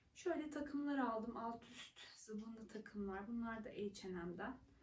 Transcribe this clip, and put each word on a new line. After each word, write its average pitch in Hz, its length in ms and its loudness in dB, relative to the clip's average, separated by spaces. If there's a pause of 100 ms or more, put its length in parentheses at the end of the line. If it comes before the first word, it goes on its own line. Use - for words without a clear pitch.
(160)
Şöyle 311 340 4
takımlar 285 480 2
aldım. 226 380 4
Alt 233 340 -2
üst - 280 -10 (180)
zıbınlı 220 520 -6
takımlar. 202 600 -2
Bunlar 226 360 2
da - 40 -4
H 196 400 -2
and 185 60 0
M'den. 180 440 0 (240)